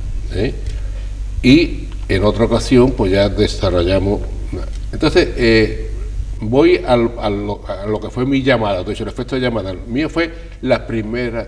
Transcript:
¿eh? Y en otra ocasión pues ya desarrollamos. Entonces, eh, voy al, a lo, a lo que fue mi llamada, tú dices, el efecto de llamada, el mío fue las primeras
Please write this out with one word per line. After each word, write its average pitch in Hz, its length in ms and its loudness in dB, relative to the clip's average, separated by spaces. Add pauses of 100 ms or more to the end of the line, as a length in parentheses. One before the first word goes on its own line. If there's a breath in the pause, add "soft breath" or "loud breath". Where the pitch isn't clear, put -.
(360)
¿eh? 180 200 -2 (880 loud breath)
Y 143 460 4 (200)
en 98 160 2
otra 104 220 4
ocasión 123 460 4
pues 95 200 2
ya 101 160 4
desarrollamos. 95 920 2 (720)
Entonces, 160 440 2
eh, 113 540 2 (500)
voy 143 360 4
al, 120 420 2
a 110 120 -2
lo, 101 360 -4
a 98 200 -8
lo 107 140 -2
que 101 100 -8
fue 123 160 -2
mi 135 160 0
llamada, 110 400 2
tú 95 80 -6
dices, 104 120 -6
el 104 60 -4
efecto 127 280 -6
de 127 40 -2
llamada, 113 300 -2
el 92 160 -8
mío 143 240 -2
fue 165 200 -2 (300 loud breath)
las 123 200 0
primeras 113 680 -4